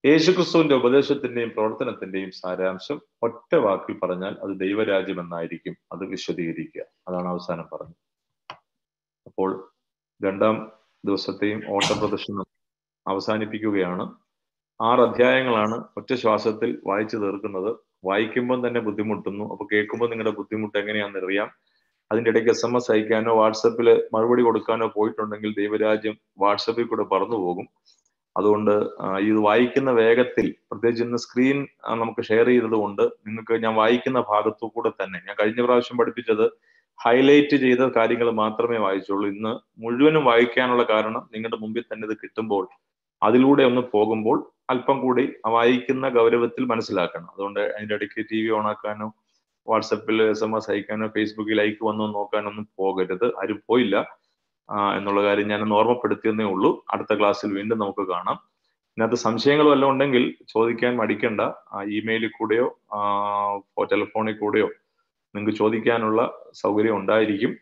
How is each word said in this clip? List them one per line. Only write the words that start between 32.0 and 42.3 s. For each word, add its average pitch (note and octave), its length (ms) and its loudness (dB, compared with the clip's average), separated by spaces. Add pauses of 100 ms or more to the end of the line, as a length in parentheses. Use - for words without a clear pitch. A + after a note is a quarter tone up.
share A2+ 220 4
ചെയ്തത് A#2+ 240 4
കൊണ്ട് G#2 320 0
നിങ്ങൾക്ക് A2+ 500 -4
ഞാൻ A2 220 0
വായിക്കുന്ന A#2+ 460 2
ഭാഗത്തു G#2+ 460 -2
കൂടെ A2+ 220 -4
തന്നെ, F#2+ 380 -6
ഞാൻ G2+ 160 -10
കഴിഞ്ഞ A#2 220 0
പ്രാവശ്യം B2 320 2
പഠിപ്പിച്ചത് A#2 540 0 (540)
ഹൈലൈറ്റ് C#3+ 520 6
ചെയ്ത B2+ 220 4
കാര്യങ്ങൾ A#2 520 2
മാത്രമേ A2 460 0
വായിച്ചുള്ളൂ. G2+ 540 -2
ഇന്ന് A2 500 -8
മുഴുവനും C#3 440 2
വായിക്കാനുള്ള B2 580 4
കാരണം A2 520 0
നിങ്ങളുടെ A2+ 220 -6
മുമ്പിൽ A2 360 -6
തന്നെ G#2+ 160 -10
ഇത് G#2+ 80 -4
കിട്ടുമ്പോൾ G2+ 520 -4 (540)